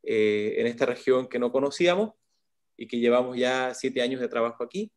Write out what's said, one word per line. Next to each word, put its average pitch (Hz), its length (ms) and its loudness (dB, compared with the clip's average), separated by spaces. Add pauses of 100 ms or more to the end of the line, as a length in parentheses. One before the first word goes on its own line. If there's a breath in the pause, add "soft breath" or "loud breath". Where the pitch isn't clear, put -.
eh, 107 560 0
en 117 100 0
esta 117 180 0
región 127 440 0
que 123 100 -4
no 123 120 0
conocíamos 175 640 2 (600)
y 113 120 -12
que 120 120 -4
llevamos 123 380 2
ya 127 380 0
siete 131 260 -2
años 127 180 -2
de 123 80 -4
trabajo 117 360 -2
aquí. 196 340 -8